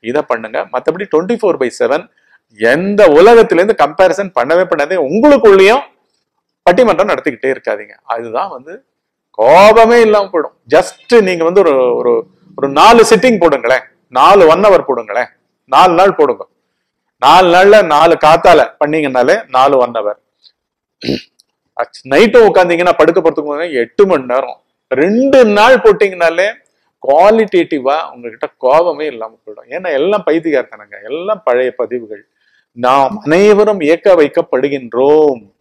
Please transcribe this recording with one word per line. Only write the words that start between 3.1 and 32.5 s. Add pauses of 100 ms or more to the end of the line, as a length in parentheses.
உலகத்துல
இருந்து
comparison
பண்ணவே
பண்ணாதே. (100)
உங்களுக்குள்ளேயும் (840)
பட்டிமன்றம்
நடத்திக்கிட்டே
இருக்காதீங்க. (180)
அதுதான்
வந்து (640)
கோபமே
இல்லாம
போயிடும். (180)
Just (140)
நீங்க
வந்து
ஒரு, (280)
ஒரு, (460)
ஒரு (100)
நாலு
சிட்டிங்
போடுங்களேன், (360)
நாலு (100)
ஒன்
ஹவர்
போடுங்களேன், (420)
நாலு
நாள்
போடுங்க. (800)
நாலு
நாள்ல (140)
நாலு (120)
காத்தால (180)
பண்ணீங்கன்னாலே (200)
நாலு (100)
ஒன்
ஹவர். (1900)
நைட்டும்
உட்காந்தீங்கன்னா
படுக்க
போறதுக்கு
முன்னாடி
எட்டு
மணி
நேரம், (340)
ரெண்டு (160)
நாள்
போட்டீங்கனாலே (540)
குவாலிட்டேட்டிவா (160)
உங்ககிட்ட (180)
கோபமே
இல்லாம (120)
போயிடும்.
ஏன்னா (100)
எல்லாம்
பைத்தியக்காரத்தனங்க, (140)
எல்லாம்
பழைய (100)
பதிவுகள். (540)